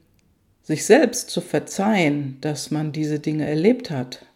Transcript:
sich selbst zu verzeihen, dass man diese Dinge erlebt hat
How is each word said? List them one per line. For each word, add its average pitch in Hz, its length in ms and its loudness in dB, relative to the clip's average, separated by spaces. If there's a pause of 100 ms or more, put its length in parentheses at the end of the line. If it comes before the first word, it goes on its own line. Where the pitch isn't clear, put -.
(640)
sich - 240 -4
selbst 226 440 4
zu 170 120 -4
verzeihen, 147 960 0
dass 151 300 -6
man 156 200 -2
diese 151 300 -2
Dinge 151 260 -2
erlebt 208 440 2
hat 127 340 -8 (120)